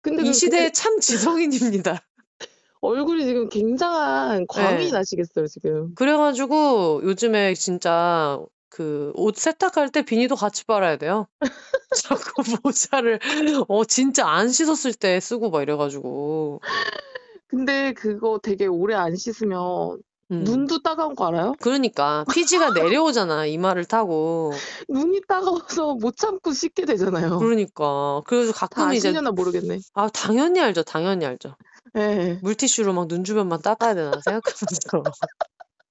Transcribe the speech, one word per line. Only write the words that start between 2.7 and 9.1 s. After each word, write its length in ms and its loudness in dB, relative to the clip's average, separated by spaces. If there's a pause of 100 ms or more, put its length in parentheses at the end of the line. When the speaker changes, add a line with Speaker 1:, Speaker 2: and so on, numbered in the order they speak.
Speaker 1:
얼굴이 440 0
지금 240 0
굉장한 1000 0
광이 380 2
Speaker 2:
네. 60 -2
Speaker 1:
나시겠어요, 540 -2
지금. 480 -6
Speaker 2:
그래가지고 1080 2
요즘에 500 2
진짜 840 0 (300)
그 480 -6